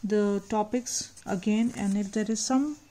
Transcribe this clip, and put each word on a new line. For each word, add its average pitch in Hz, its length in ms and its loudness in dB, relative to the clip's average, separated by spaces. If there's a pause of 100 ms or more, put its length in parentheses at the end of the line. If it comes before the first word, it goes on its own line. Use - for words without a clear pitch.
the 202 460 2
topics 214 600 -2 (140)
again, 214 500 0
and 202 220 0
if 202 160 -2
there 214 180 0
is 220 80 0
some 285 380 0 (120)